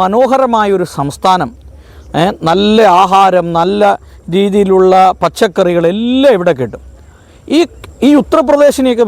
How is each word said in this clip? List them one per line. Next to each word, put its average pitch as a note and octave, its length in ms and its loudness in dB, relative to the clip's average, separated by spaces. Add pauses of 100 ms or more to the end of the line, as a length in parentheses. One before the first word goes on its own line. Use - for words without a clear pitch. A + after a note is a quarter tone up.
മനോഹരമായൊരു A3 840 0 (120)
സംസ്ഥാനം, D3+ 520 -2 (720)
ഏ, D#3+ 40 0 (260)
നല്ല G#3 280 2 (240)
ആഹാരം, F#3 440 2 (140)
നല്ല G3+ 220 -2 (540)
രീതിയിലുള്ള F#3+ 580 2 (280)
പച്ചക്കറികളെല്ലാം G3 1160 0
ഇവിടെ F3 220 0
കിട്ടും. A#2 220 -8 (760)
ഈ, - 20 4 (480)
ഈ - 20 4 (120)
ഉത്തർപ്രദേശിനെയൊക്കെ C#4 880 0